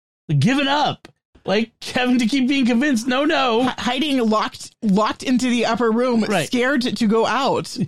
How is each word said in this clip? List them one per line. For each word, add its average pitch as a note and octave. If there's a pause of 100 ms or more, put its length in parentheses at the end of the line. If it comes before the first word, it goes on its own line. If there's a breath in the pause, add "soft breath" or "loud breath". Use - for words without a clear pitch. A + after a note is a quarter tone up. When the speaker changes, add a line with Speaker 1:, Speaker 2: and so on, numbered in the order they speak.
(380)
Speaker 1:
giving C4+
up, C#4 (380)
like, A3 (220)
having B3+
to A3+
keep C4
being C#4
convinced. B3
No, B3+
no. C4+
Speaker 2:
H-, B3+
hiding C#4 (100)
locked, G#3+
locked G#3+
into B3+
the A#3
upper A3+
room, A#3
Speaker 1:
Right. G3
Speaker 2:
scared B3+
to, A#3
to A#3
go A3
out G#3+
Speaker 1:
<laughs> -